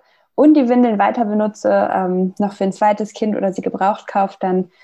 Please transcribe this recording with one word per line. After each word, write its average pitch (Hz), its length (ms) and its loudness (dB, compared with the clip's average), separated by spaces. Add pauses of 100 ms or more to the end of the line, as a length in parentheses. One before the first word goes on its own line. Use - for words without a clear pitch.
(340)
und 302 200 6
die 269 140 2
Windeln 247 300 2
weiter 220 280 0
benutze, 208 640 0
ähm, 185 460 -2
noch 208 160 -2
für 196 100 -4
ein 190 80 -2
zweites 208 400 -2
Kind 214 240 -4
oder 190 160 -2
sie - 80 -10
gebraucht - 480 -4
kaufe, 196 320 -4
dann 185 300 -2 (140)